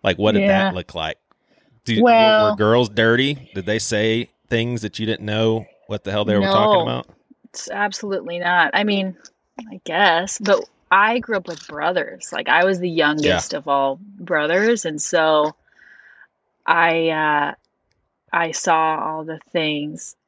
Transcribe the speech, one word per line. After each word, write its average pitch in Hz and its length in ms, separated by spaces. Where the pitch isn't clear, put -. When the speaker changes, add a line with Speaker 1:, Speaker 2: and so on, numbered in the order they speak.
Speaker 1:
Like, 92 140
what 107 160
did 101 80
Speaker 2:
Yeah. 98 240
Speaker 1:
that 92 100
look 90 200
like? 80 220
Do, 117 120
were, 220 140
Speaker 2:
Well 220 400
Speaker 1:
were 208 60
girls 120 320
dirty? 120 640
Did 95 140
they 107 100
say 113 540
things 117 340
that 107 160
you 110 80
didn't 107 200
know 110 400
what 104 180
the 98 80
hell 104 140
they 104 100
were 101 120
talking 165 380
Speaker 2:
No. - 60
Speaker 1:
about? 123 160
Speaker 2:
It's - 240
absolutely 202 720
not. 175 340
I 208 100
mean, 196 320
I - 120
guess, 175 560
but 202 240
I 214 280
grew 226 180
up 180 100
with 165 200
brothers. 156 680
Like, - 160
I 165 160
was 190 140
the 180 100
youngest 151 640
Speaker 1:
Yeah. 190 60
Speaker 2:
of - 80
all 139 340
brothers, 180 840
and 151 140
so 156 560
I, 165 440
uh, 151 440
I 165 180
saw 160 480
all 156 240
the 160 160
things. 151 640